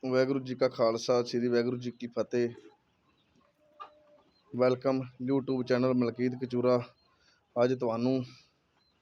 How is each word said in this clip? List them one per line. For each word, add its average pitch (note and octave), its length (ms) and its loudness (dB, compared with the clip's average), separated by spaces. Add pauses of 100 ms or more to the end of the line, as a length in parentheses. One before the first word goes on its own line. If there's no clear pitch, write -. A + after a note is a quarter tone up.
ਵਾਹਿਗੁਰੂ C3 360 2
ਜੀ B2+ 160 -6
ਕਾ C3 140 2
ਖਾਲਸਾ, A#2+ 540 2
ਸ੍ਰੀ A#2+ 240 -2
ਵਾਹਿਗੁਰੂ A#2+ 300 2
ਜੀ B2 140 -8
ਕੀ A#2+ 180 -12
ਫਤਿਹ। A#2 440 -2 (2000)
ਵੈਲਕਮ B2+ 500 0 (220)
YouTube C3 400 -2
ਚੈਨਲ B2+ 300 2
ਮਲਕੀਤ B2 480 0
ਕਚੂਰਾ। B2 380 2 (760)
ਅੱਜ B2 180 2
ਤੁਹਾਨੂੰ B2 500 0 (800)